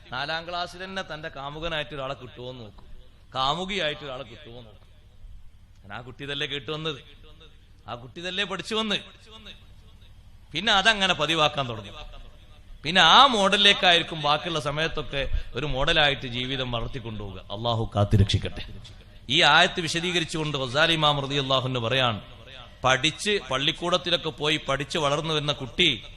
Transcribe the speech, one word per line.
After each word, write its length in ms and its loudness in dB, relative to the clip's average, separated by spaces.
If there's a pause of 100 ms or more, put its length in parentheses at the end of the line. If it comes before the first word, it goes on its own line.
(120)
നാലാം 380 -6
ക്ലാസ്സിൽ 340 -8
തന്നെ 180 -6
തന്റെ 280 -10
കാമുകനായിട്ട് 680 -6
ഒരാളെ 180 -6
കിട്ടുമോ 360 -14
എന്ന് 140 -14
നോക്കും, 220 -18 (500)
കാമുകിയായിട്ട് 680 -2
ഒരാളെ 180 -10
കിട്ടുമോ 340 -18
എന്ന് 120 -18
നോക്കും. 180 -20 (920)
കാരണം 140 -14
ആ 60 -12
കുട്ടി 220 -16
ഇതല്ലേ 240 -6
കേട്ടു 240 -8
വന്നത്, 280 -6 (880)
ആ 80 -10
കുട്ടി 240 -16
ഇതല്ലേ 240 -4
പഠിച്ചു 320 -6
വന്ന്, 200 0 (1600)
പിന്നെ 220 0
അതങ്ങനെ 400 4
പതിവാക്കാൻ 560 2
തുടങ്ങും. 500 -12 (640)
പിന്നെ 180 4
ആ 240 10
മോഡലിലേക്കായിരിക്കും 960 4
ബാക്കിയുള്ള 380 0
സമയത്തൊക്കെ 680 -4 (260)
ഒരു 100 -4
മോഡലായിട്ട് 640 2
ജീവിതം 440 -4
വളർത്തിക്കൊണ്ടുപോവുക. 680 -6
അള്ളാഹു 560 -2
കാത്തുരക്ഷിക്കട്ടെ. 680 4 (680)
ഈ 120 6
ആയത്ത് 400 6
വിശദീകരിച്ചുകൊണ്ട് 760 -2
ഗസാലി 360 2
ഇമാം 260 2
റളിയല്ലാഹു 480 0
അൻഹു 120 -2
പറയാണ്, 420 0 (640)
പഠിച്ച് 560 2 (120)
പള്ളിക്കൂടത്തിലൊക്കെ 800 0
പോയി 400 -2
പഠിച്ച് 280 -2
വളർന്നു 360 0
വരുന്ന 180 0
കുട്ടി, 520 0 (140)